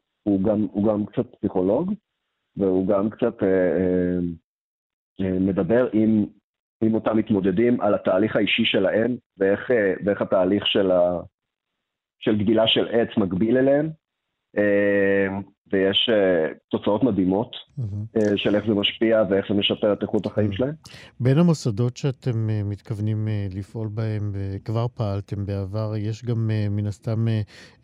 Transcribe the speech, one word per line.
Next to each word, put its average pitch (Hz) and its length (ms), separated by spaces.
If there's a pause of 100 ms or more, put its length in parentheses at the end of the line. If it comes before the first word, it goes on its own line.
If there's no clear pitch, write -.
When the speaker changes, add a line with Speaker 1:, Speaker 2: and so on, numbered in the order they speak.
(240)
Speaker 1:
הוא 98 200
גם, 104 280
הוא 101 120
גם 107 220
קצת - 300
פסיכולוג, 107 580 (640)
והוא 95 300
גם 101 220
קצת, 110 340
אה, 92 340
אה, 90 420 (1000)
אה, 92 180
מדבר 98 540
עם 110 320 (560)
עם 110 120
אותם 110 240
מתמודדים, 104 640
על 104 140
התהליך 101 400
האישי 113 300
שלהם, 110 500 (220)
ואיך, 98 340
אה, 101 220 (120)
ואיך 98 160
התהליך 98 460
של 98 240
ה-, 87 280 (1000)
של 113 180
גדילה 107 300
של 110 240
עץ 117 260
מקביל 104 400
אליהם. 139 320 (680)
אה, 101 680 (440)
ויש, 98 420
אה, 90 340 (240)
תוצאות 107 320
מדהימות, 98 520 (220)
Speaker 2:
מהמם. 104 280 (120)
Speaker 1:
אה, 104 200
של 104 180
איך 104 120
זה 113 60
משפיע 107 560
ואיך 98 200
זה 107 40
משפר 104 400
את 101 80
איכות 101 240
החיים 104 260
Speaker 2:
כן. 98 60
Speaker 1:
שלהם. 131 160 (460)
Speaker 2:
בין 131 180
המוסדות 123 600
שאתם, 117 520
אה, 107 140
מתכוונים, 107 640
אה, 104 280
לפעול 110 320
בהם, 107 460
וכבר 98 540
פעלתם 101 580
בעבר, 101 520
יש 110 280
גם, 113 260
אה, 107 180
מן 104 180
הסתם, 113 400
אה, 110 140 (420)